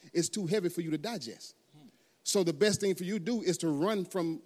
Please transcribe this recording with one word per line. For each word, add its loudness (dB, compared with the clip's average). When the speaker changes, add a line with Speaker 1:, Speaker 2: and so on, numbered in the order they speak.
Speaker 1:
is 2
too -4
heavy 2
for -2
you -4
to 0
digest. -10
Speaker 2:
Hmm. -20
Speaker 1:
So 4
the 4
best 4
thing 2
for -8
you -2
to -6
do 0
is 0
to 0
run 2
from -2